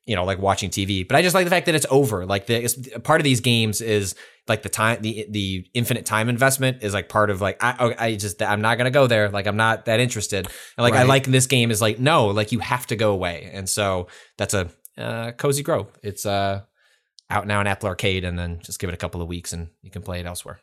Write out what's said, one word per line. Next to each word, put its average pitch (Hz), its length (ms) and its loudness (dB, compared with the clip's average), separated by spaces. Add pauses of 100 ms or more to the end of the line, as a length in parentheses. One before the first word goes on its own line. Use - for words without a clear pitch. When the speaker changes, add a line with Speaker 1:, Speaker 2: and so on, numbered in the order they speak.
Speaker 1:
you 107 100 -2
know, 90 80 0
like, 92 140 -2
watching 95 320 0
T 98 160 -2
V. 95 180 -2
But 131 120 2
I 165 60 6
just 180 120 2
like 190 100 4
the 175 60 -2
fact 180 160 0
that 170 80 4
it's 151 160 0
over. 117 340 2
Like, 98 220 -2
the, 117 180 0
it's, 120 100 -2 (260)
part 156 200 2
of 156 40 0
these 127 180 4
games 113 400 2
is, 104 320 0 (340)
like, 110 140 0
the 98 80 -8
time, 110 320 0
the, 107 260 -6
the 95 460 -4
infinite 117 320 -2
time 110 240 0
investment 131 520 0
is, 101 120 -2
like, 95 160 -4
part 107 180 4
of, 98 140 -2
like, 95 200 -2
I, 120 360 0
I, 113 80 -2
I 113 100 -2
just, 101 240 -6
I'm 104 220 0
not 113 160 2
gonna 127 120 0
go 135 160 6
there. 107 220 4
Like, 101 180 -4
I'm 104 120 0
not 113 260 2
that 113 160 2
interested. 104 460 -2 (320)
And, 120 40 -2
like, 120 120 6
I 127 60 6
Speaker 2:
Right. 127 80 6
Speaker 1:
like 135 180 4
this 131 200 4
game 120 240 4
is, 107 120 0
like, 110 160 2
no, 131 300 4
like, 104 240 0
you 117 80 0
have - 260 -4
to 117 100 -4
go 107 160 2
away. 87 400 -4
And 95 160 -8
so 95 400 0 (300)
that's 101 160 -2
a, 90 160 -2 (260)
uh, 117 360 -6
Cozy 143 300 -2
Grove. 139 260 -2 (140)
It's, 101 220 -8
uh, 98 380 0 (680)
out 98 160 -2
now 104 140 0
in 101 60 0
Apple 101 220 -2
Arcade, 92 360 0
and 87 140 -4
then 87 240 -6
just - 160 -12
give 92 120 -6
it - 40 -6
a 87 40 -8
couple 87 240 -6
of 82 60 -8
weeks 87 260 -8
and 82 140 -8 (140)
you - 80 -20
can 87 120 -12
play 90 180 -8
it 87 60 -10
elsewhere. 87 360 -12